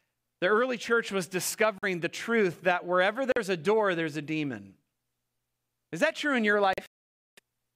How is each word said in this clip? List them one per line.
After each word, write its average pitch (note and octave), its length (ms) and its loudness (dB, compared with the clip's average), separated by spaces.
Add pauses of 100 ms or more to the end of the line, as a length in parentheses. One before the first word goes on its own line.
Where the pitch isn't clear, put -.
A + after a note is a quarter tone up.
(420)
the F3+ 60 2
early A#3 300 2
church A3+ 340 -2
was F#3+ 160 -2
discovering F#3 720 -2
the E3 80 -2
truth G#3 540 0
that F3 220 2
wherever F#3+ 400 2
there's A#3+ 240 0
a F#3+ 60 0
door, G3 400 2
there's D#3+ 220 -2
a D#3 40 -4
demon. C#3 520 -6 (1160)
Is E3 100 -8
that D#4+ 140 2
true C#4+ 200 0
in A#3 80 2
your G#3 160 2
life? G3 280 0 (880)